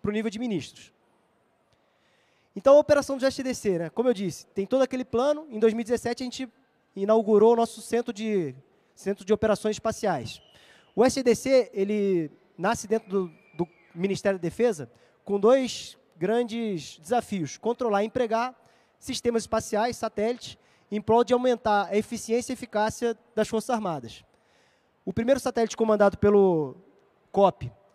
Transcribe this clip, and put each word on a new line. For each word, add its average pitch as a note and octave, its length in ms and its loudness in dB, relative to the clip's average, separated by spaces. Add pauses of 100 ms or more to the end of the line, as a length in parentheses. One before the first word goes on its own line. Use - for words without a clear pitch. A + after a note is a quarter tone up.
pro G3+ 100 -4
nível A3 180 -4
de G3 80 -8
ministros. A3 560 -8 (1600)
Então, C4+ 220 6
a D4 40 10
operação C#4+ 360 2
do A#3+ 60 -8
G C4+ 60 2
S C4+ 140 -4
D B3+ 120 -4
C, F#3 260 -2
né? E3 100 -8
Como B3 200 -2
eu A#3+ 40 4
disse, F#3 340 -8
tem G3 180 -6
todo C4 160 0
aquele B3+ 240 -4
plano. D4 440 -2
Em G#3+ 100 -10
dois A3 140 4
mil A3+ 80 -4
e - 20 -8
dezessete, A#3+ 400 -6
a - 20 -6
gente B3 240 -10 (460)
inaugurou G#3+ 580 4
o - 20 2
nosso A3+ 260 -2
centro A#3+ 300 -4
de, G3 440 -4 (400)
centro G3 280 -8
de F#3 80 -4
operações G#3+ 440 0
espaciais. F3+ 680 -6 (540)
O A3+ 100 4
S C4+ 160 0
D A#3+ 140 2
C, C4 380 2
ele G3 580 -2 (260)
nasce G3+ 300 -2
dentro A3 220 -2
do, F#3 220 -4 (240)
do E3+ 120 -4 (260)
Ministério F#3+ 460 -2
da - 20 -20
Defesa E3+ 500 -2 (320)
com G3+ 160 -2
dois B3 580 2 (180)
grandes G#3+ 800 -4
desafios: F3+ 600 -4
controlar A3+ 440 -2
e A3 60 -2
empregar A#3 480 -4 (420)
sistemas A#3 460 -4
espaciais, A3 520 0
satélites, A3+ 640 -4 (320)
em G#3 100 -4
prol A#3 240 4
de B3 100 0
aumentar A3+ 580 2
a G3+ 40 0
eficiência A3+ 560 -2
e B3 40 -8
eficácia A3 600 -4 (200)
das G#3+ 120 2
Forças A3 220 -4
Armadas. E3+ 560 -6 (800)
O F#3 80 -6
primeiro B3 260 2
satélite A#3 380 -2
comandado G#3 400 4
pelo F#3+ 580 4 (560)
cop F#3 400 2 (240)